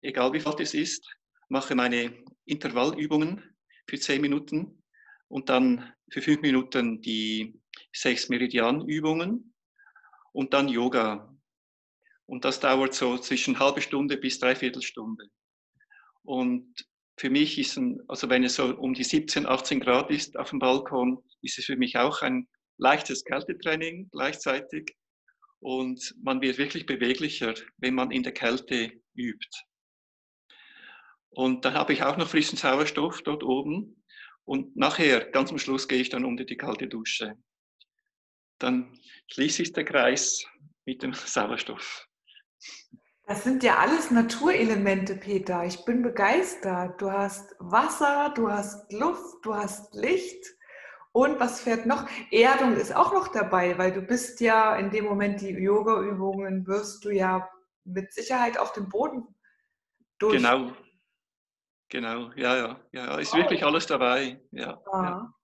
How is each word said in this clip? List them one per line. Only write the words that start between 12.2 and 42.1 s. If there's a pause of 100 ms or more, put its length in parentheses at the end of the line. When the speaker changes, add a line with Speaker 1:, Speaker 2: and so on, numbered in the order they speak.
Speaker 1:
Und
das
dauert
so
zwischen
halbe
Stunde
bis
Dreiviertelstunde. (920)
Und (320)
für
mich
ist
ein,
also
wenn
es
so
um
die
siebzehn,
achtzehn
Grad
ist
auf
dem
Balkon, (180)
ist
es
für
mich
auch
ein (300)
leichtes
Kältetraining
gleichzeitig. (600)
Und
man
wird
wirklich
beweglicher, (240)
wenn
man
in
der
Kälte (240)
übt. (1700)
Und
dann
habe
ich
auch
noch
frischen
Sauerstoff
dort
oben. (400)
Und
nachher,
ganz
am
Schluss,
gehe
ich
dann
unter
die
kalte
Dusche. (1200)
Dann (320)
schließt
sich
der
Kreis (400)
mit
dem
<laughs>
Sauerstoff. (1200)